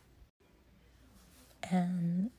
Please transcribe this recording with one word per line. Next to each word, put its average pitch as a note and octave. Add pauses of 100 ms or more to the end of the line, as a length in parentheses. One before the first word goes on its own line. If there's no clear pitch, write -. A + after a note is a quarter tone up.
(1700)
And F3+